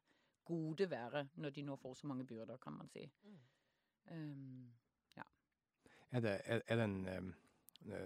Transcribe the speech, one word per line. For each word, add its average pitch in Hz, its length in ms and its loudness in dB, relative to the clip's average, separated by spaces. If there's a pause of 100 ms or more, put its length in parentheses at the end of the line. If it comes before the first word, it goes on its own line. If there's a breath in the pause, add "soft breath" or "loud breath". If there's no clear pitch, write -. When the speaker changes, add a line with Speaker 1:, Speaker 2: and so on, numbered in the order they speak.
(480 soft breath)
Speaker 1:
gode 165 420 2
være 131 460 0
når 160 160 -2
de 143 120 -6
nå 143 120 -2
får 127 200 -8
så - 120 -6
mange 131 180 0
byrder, 117 320 -8
kan - 200 -8
man - 100 -10
si. - 240 -10 (120)
Speaker 2:
Mm. 202 160 -18 (640 loud breath)
Speaker 1:
Ehm, 135 640 -8 (460)
ja. - 60 -8 (880 loud breath)
Speaker 3:
Er 127 100 6
det, 101 240 6
er, 113 220 4
er 113 80 6
det 117 80 8
en, 98 240 2
ehm, 92 260 -2 (720 soft breath)